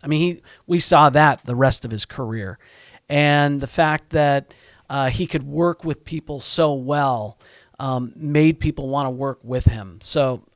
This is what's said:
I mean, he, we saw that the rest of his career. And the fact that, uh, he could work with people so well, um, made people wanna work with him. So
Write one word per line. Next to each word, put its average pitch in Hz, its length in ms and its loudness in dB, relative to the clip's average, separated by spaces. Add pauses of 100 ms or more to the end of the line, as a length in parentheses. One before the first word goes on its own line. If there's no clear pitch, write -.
I 156 40 -14
mean, 165 280 0
he, - 60 -20 (260)
we 175 120 2
saw 151 300 6
that 143 360 4
the 123 100 -4
rest 131 280 2
of 117 80 -10
his 107 140 -8
career. 110 520 -10 (520)
And 147 500 2
the 135 80 -6
fact 156 440 -2
that, 143 420 0 (360)
uh, 135 200 -2
he 165 180 -2
could 147 160 -4
work 160 400 -2
with 156 220 -6
people 151 340 -10
so 151 340 0
well, 131 640 -2 (400)
um, 127 380 -4
made 156 440 2
people 143 280 -4
wanna 135 240 -2
work 135 320 -6
with 123 220 -2
him. 98 360 0
So 131 420 -2 (120)